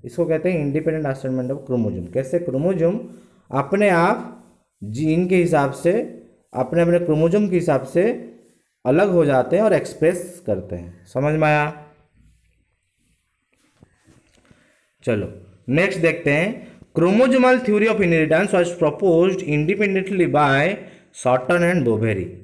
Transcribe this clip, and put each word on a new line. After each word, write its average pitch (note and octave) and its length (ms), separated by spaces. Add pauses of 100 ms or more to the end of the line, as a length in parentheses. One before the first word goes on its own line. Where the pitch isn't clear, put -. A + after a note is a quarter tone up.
इसको E3 220
कहते D#3+ 260
हैं E3 80
independent D#3 460
assertment C3 460
of C3+ 140
chromosome। G2+ 480
कैसे C3+ 240
Chromosome E3+ 600 (520)
अपने G3+ 400
आप F3+ 380 (540)
जीन D#3 460
के F#3+ 80
हिसाब D3 360
से, E3+ 200 (600)
अपने E3 300
अपने E3+ 160
chromosome E3+ 500
के F3+ 80
हिसाब C#3+ 280
से F3+ 200 (800)
अलग E3+ 260
हो E3+ 140
जाते C3+ 320
हैं G#3 60
और G#3+ 100
express - 760
करते F#2 300
हैं। F2 360
समझ D3 220
में D#3 140
आया? D3+ 240 (3250)
चलो G#2+ 240 (400)
next F3 320
देखते D#3 300
हैं, E3 200 (480)
chromosomal B3 680
theory G#3 260
of G#3 140
inheritance E3 520
was F3 220
proposed F3 680 (100)
independently F#3+ 760
by D3 420 (460)
Shorten B2+ 400
and E3+ 240
Boveri। G#2+ 400 (180)